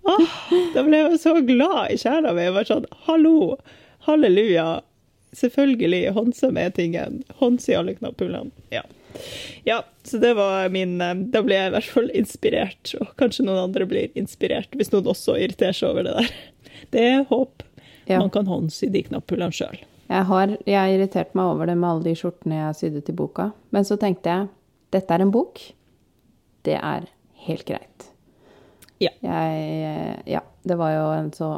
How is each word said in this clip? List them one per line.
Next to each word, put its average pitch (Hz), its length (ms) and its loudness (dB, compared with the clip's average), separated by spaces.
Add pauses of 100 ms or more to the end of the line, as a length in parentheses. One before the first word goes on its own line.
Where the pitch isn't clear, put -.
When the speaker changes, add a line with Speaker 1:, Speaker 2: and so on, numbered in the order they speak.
Speaker 1:
Åh, 339 320 4 (340)
da 294 140 0
ble 302 160 6
jeg 311 200 4
så 320 200 4
glad 262 520 2
i 240 80 -2
sjela 311 320 2
mi. 175 140 0
Jeg 180 100 0
var 208 120 0
sånn, - 180 0 (160)
«Hallo, 320 560 4 (460)
halleluja. 208 640 4 (680)
Selvfølgelig, 226 800 2
håndsøm 233 460 0
er 175 120 -2
tingen. 170 460 -4 (180)
Håndsy 247 400 2
alle 185 220 -4
knapphullene.» - 560 -8 (160)
Ja. - 160 -8 (760)
Ja, 220 180 0 (200)
så - 200 -6
det 240 160 4
var 190 340 0
min, 185 300 -2
eh, 180 160 -2 (120)
da 226 140 0
ble 196 160 2
jeg 190 140 0
i - 20 -4
hvert 214 160 -4
fall 240 220 2
inspirert, - 840 -2
og - 200 -6
kanskje 240 320 0
noen 185 180 0
andre 190 220 -2
blir 196 260 -2
inspirert, - 580 -4
hvis 220 220 -2
noen 196 160 2
også 190 260 0
irriterer - 400 0
seg - 140 -2
over 180 160 -2
det 180 100 -4
der. 233 200 -2 (560)
Det 226 120 2
er 262 220 4
håp. 262 380 -2 (400)
Speaker 2:
Ja. 185 160 2
Speaker 1:
Man 196 120 2
kan 202 160 0
håndsy 170 400 -4
de 196 160 0
knapphullene - 520 -4
selv. - 260 -8 (220)
Speaker 2:
Jeg 185 200 0
har, 190 360 2
jeg 202 180 0
har 190 160 2
irritert 190 420 0
meg 185 140 2
over 160 180 -2
det 175 80 0
med 175 140 0
alle 165 160 -2
de 165 100 0
skjortene 160 460 -6
jeg 156 160 -6
sydde 151 260 -4
til 165 140 -8
boka. 147 320 -4 (220)
Men 202 120 2
så 208 160 0
tenkte 185 320 -2
jeg, 190 160 -2 (460)
dette 185 180 0
er 175 140 4
en 196 80 4
bok. 247 260 -2 (1040)
Det 151 120 0
er 151 320 -6 (300)
helt - 280 -8
greit. - 380 -10 (880)
Speaker 1:
Ja. - 180 -2
Speaker 2:
Jeg, 160 520 -4 (160)
eh, 156 320 -6 (120)
ja, - 140 -4 (200)
det 175 180 -4
var 160 160 0
jo 156 160 -2
en 156 200 -4
så 156 280 -8